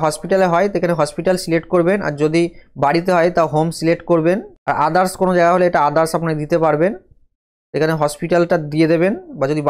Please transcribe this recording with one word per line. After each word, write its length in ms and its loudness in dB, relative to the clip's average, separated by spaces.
হসপিটালে 480 0
হয় 180 2
তো 100 -6
এখানে 200 0
হসপিটাল 440 -2
সিলেক্ট 300 -2
করবেন, 320 2
আর 60 -4
যদি 200 2
বাড়িতে 320 0
হয় 200 2
তা 60 4
হোম 160 0
সিলেক্ট 320 -2
করবেন। 280 2
আর 60 -2
others 340 0
কোনো 180 2
জায়গা 180 4
হলে 140 2
এটা 180 0
others 300 0
আপনি 120 -4
দিতে 220 0
পারবেন। 280 2
এখানে 160 0
হসপিটালটা 540 0
দিয়ে 200 2
দেবেন, 200 2
বা 120 -2
যদি 200 -2